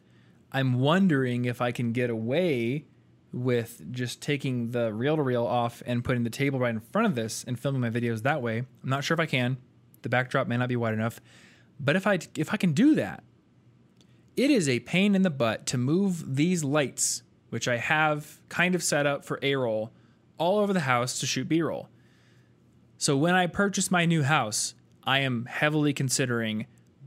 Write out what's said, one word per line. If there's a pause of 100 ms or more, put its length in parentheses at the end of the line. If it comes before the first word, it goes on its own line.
(520)
I'm
wondering
if
I
can
get
away (480)
with (100)
just
taking
the
reel-to-reel
off
and
putting
the
table
right
in
front
of
this
and
filming
my
videos
that
way.
I'm
not
sure
if
I
can. (460)
The
backdrop
may
not
be
wide
enough. (600)
But
if
I, (180)
if
I
can
do
that, (1120)
it
is
a
pain
in
the
butt
to
move
these
lights, (260)
which
I
have
kind
of
set
up
for
A-roll, (460)
all
over
the
house
to
shoot
B-roll. (1080)
So
when
I
purchase
my
new
house, (280)
I
am
heavily
considering (400)